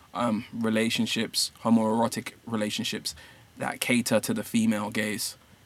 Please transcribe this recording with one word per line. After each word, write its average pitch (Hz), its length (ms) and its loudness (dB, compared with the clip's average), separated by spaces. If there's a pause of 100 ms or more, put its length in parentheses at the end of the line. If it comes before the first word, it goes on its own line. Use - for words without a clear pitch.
(140)
um, 113 380 0
relationships, 113 960 0 (140)
homoerotic 113 680 2 (140)
relationships 107 680 -4 (440)
that 127 220 -4
cater 117 400 2
to - 140 -2
the 104 100 -2
female 110 460 0
gaze 104 460 -2 (300)